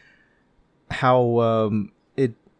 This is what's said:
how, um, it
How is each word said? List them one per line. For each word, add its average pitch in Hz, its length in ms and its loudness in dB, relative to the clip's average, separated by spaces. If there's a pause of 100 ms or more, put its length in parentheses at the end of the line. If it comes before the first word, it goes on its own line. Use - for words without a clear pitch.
(920)
how, 123 500 0
um, 110 520 0 (240)
it 127 160 -2 (280)